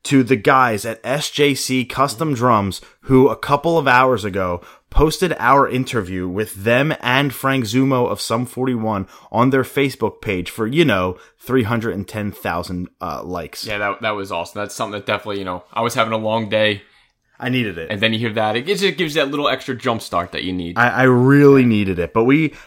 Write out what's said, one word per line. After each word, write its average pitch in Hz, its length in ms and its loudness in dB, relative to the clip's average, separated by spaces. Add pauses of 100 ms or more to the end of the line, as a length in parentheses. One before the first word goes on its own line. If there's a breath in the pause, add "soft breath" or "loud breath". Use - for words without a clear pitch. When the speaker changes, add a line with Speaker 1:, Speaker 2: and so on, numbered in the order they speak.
Speaker 1:
to 135 200 4
the 123 120 2
guys 120 480 2
at 113 200 -8
S 139 260 -4
J 143 240 2
C 131 320 -2
Custom 135 480 -2
Drums, 110 480 0 (200 soft breath)
who 131 280 6
a 110 80 0
couple 165 400 0
of 143 100 0
hours 127 380 4
ago 92 360 -2 (280 loud breath)
posted 156 500 2
our 131 300 4
interview 95 580 -4
with 98 260 -4 (120)
them 131 360 2
and 131 320 0
Frank 135 320 -2
Zumo 127 440 2
of 101 100 -4
Sum 120 260 -2
forty-one 110 640 -4 (240 loud breath)
on 123 200 2
their 131 120 2
Facebook 127 580 -2
page 90 280 -4
for, 113 180 -4
you 151 160 2
know, 92 340 0 (220 loud breath)
three 123 240 0
hundred 110 300 -4
and 95 140 -8
ten 104 240 -8
thousand, 87 580 -6 (100)
uh, 78 240 -8
likes. 85 420 -10
Speaker 2:
Yeah, 104 120 -6
that, 101 240 -4
that 110 100 -2
was 98 200 -8
awesome. 87 280 -8
That's 104 160 -8
something 104 240 -6
that 101 60 -14
definitely, 104 340 -6
you 95 60 -8
know, 90 260 -8
I 110 100 -4
was 117 120 -2
having 113 200 0
a 113 40 -2
long 110 320 -2
day. 107 320 0 (640 soft breath)
Speaker 1:
I 127 60 -4
needed 110 300 -2
it. 80 100 -10
Speaker 2:
And 104 100 -4
then 113 140 0
you 107 60 -4
hear 113 140 -4
that. 107 220 0
It 127 120 -4
gives, 190 160 -2
it 170 160 -2
gives 156 160 -4
that 143 160 0
little 143 180 -4
extra 131 260 -6
jump 113 280 -4
start 90 300 -4
that 73 100 -6
you 92 100 -4
need. 87 240 -6
Speaker 1:
I, 120 120 4
I 120 160 0
really 135 600 6
needed 104 320 2
it. 85 160 -4
But 117 120 4
we 151 280 2 (140)